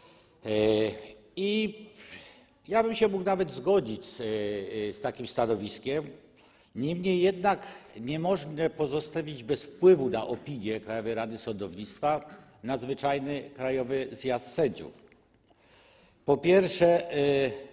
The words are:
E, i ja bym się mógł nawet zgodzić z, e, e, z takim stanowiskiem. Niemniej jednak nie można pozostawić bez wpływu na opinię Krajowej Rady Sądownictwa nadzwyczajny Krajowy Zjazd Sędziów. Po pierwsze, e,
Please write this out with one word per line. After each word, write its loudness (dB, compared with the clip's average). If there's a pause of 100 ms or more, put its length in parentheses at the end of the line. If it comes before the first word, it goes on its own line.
(460)
E, -4 (840)
i 0 (920)
ja 2
bym -2
się 4
mógł -2
nawet 2
zgodzić 0
z, -12
e, -6
e, -4
z -18
takim -4
stanowiskiem. -2 (680)
Niemniej 0
jednak 2 (320)
nie -4
można 0
pozostawić -4
bez -2
wpływu 6
na -2
opinię -4
Krajowej -4
Rady -4
Sądownictwa -4 (380)
nadzwyczajny -4
Krajowy -2
Zjazd -4
Sędziów. -2 (1200)
Po 4
pierwsze, 4
e, 2 (220)